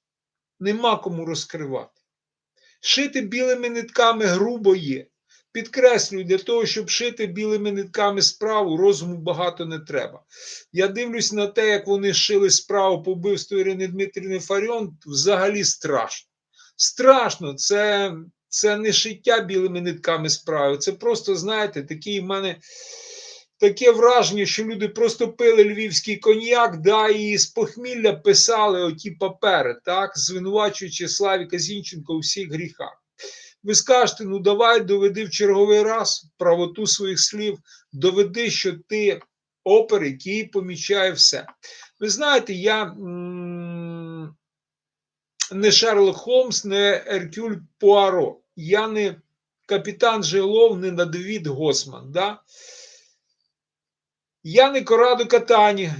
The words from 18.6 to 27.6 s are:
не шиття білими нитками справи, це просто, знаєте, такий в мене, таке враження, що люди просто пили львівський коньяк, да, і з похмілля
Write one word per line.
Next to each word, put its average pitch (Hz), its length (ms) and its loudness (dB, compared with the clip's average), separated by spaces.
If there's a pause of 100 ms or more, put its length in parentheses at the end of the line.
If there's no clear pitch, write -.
не 214 160 -2
шиття 226 480 0
білими 185 400 -2
нитками 165 500 -4
справи, 143 480 -2
це 185 140 -4
просто, 214 440 -2
знаєте, 196 460 -4
такий 165 380 -8
в 180 40 -10
мене, 190 320 -6 (1040)
таке 208 340 6
враження, 220 540 4
що - 180 -4
люди 214 240 -4
просто 220 440 0
пили 226 320 6
львівський 208 520 -2
коньяк, 220 640 2
да, 214 280 4
і 208 300 0
з - 80 2
похмілля 233 640 -2